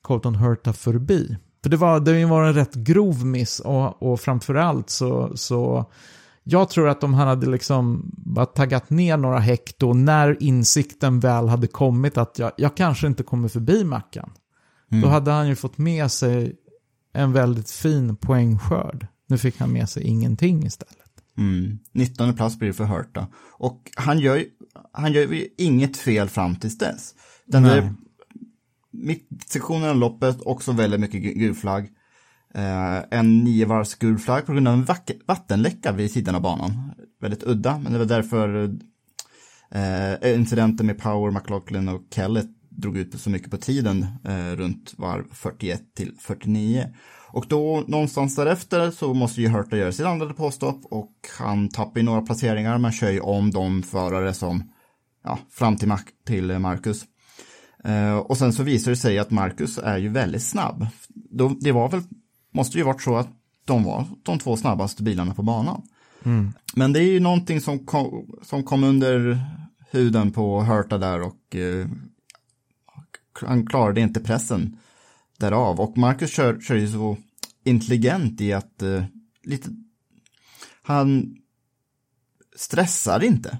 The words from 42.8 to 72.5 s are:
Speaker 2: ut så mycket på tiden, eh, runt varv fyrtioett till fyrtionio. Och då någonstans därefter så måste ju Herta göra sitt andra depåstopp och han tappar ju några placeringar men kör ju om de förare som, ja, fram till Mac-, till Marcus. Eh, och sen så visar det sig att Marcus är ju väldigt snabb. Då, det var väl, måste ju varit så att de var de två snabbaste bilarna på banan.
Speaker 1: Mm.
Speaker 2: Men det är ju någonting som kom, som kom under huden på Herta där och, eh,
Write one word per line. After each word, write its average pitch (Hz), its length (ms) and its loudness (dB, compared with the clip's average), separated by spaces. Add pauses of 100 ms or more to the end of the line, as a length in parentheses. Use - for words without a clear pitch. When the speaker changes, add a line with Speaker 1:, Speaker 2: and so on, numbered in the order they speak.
Speaker 2:
ut 92 240 -8
så 113 80 -6
mycket 95 220 -6
på 101 60 -8
tiden, 107 480 -2 (180)
eh, 87 320 -6
runt 90 420 -8
varv 92 260 -8 (100)
fyrtioett - 600 -10
till - 240 -8
fyrtionio. 107 640 -2 (500)
Och 120 140 -6
då 151 400 -2
någonstans 143 480 -2
därefter 170 560 0
så 139 220 -4
måste 123 280 0
ju 113 60 4
Herta 107 300 0
göra 92 140 0
sitt 143 140 -4
andra 165 200 -2
depåstopp 139 600 -6
och - 280 -10 (260)
han 101 300 -2
tappar 110 300 -6
ju 113 60 4
några 113 160 0
placeringar 113 560 -2
men 120 140 2
kör 113 200 -2
ju 98 80 0
om 101 320 0
de 95 320 -2
förare 92 500 -2
som, 92 300 -4 (600)
ja, - 160 -8 (100)
fram 110 280 0
till 107 100 -2
Mac-, 101 240 -4 (160)
till 92 320 -2
Marcus. 95 460 -6 (800)
Eh, 104 340 0
och 123 200 -2
sen 123 160 4
så 123 100 -2
visar 123 280 0
det 123 60 0
sig 104 220 0
att 104 120 -4
Marcus 95 460 -2
är 101 200 -4
ju 101 120 -4
väldigt 110 340 -2
snabb. - 440 -4 (440)
Då, 127 280 0
det 143 120 0
var 120 180 2
väl, 180 120 -4 (520)
måste 135 240 -2
ju 170 60 0
varit 135 180 -2
så 120 160 0
att 123 100 -2 (380)
de 117 180 2
var - 220 -2 (180)
de 165 160 -2
två 113 180 -2
snabbaste 104 460 -4
bilarna 92 300 -2
på 101 100 -6
banan. 117 380 -2 (420)
Speaker 1:
Mm. 110 300 0 (220)
Speaker 2:
Men 131 180 2
det 156 60 2
är 185 120 4
ju 185 80 4
någonting 175 420 2
som 139 240 -6
kom, 123 400 -4 (180)
som 139 200 -6
kom 139 200 0
under 127 560 2 (520)
huden 110 400 2
på 104 300 0
Herta 107 360 0
där 92 240 -2
och, - 340 -10
eh, 90 320 -4 (1500)